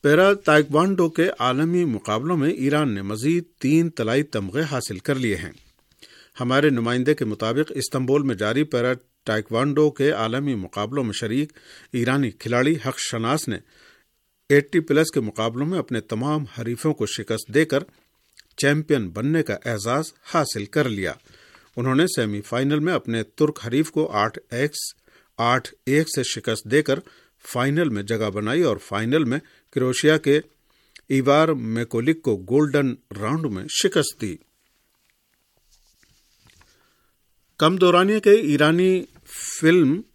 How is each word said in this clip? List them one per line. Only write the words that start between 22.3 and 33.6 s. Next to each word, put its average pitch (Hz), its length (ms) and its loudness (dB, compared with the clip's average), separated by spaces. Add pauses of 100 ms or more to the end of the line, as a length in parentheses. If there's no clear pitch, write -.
فائنل 135 380 -2
میں 165 140 -2
اپنے 113 300 -4
ترک - 440 -2
حریف 143 240 0
کو 156 200 -2
آٹھ 107 280 -2 (120)
ایکس، 139 420 -4 (440)
آٹھ 120 360 0 (120)
ایک 151 300 2
سے 131 80 -2
شکست - 420 -6
دے 131 160 2
کر 147 180 -2 (480)
فائنل 143 420 0
میں 101 140 -4
جگہ 110 260 -2
بنائی 107 320 -2
اور 127 160 0
فائنل 117 460 -2
میں 127 160 -2 (340)
کروشیا 127 440 2
کے 151 240 2 (680)
ایوار 139 380 4
میکولک 120 760 -2
کو 110 160 0 (120)
گولڈن 139 440 2 (260)
راؤنڈ 143 260 -2
میں 98 200 -6 (180)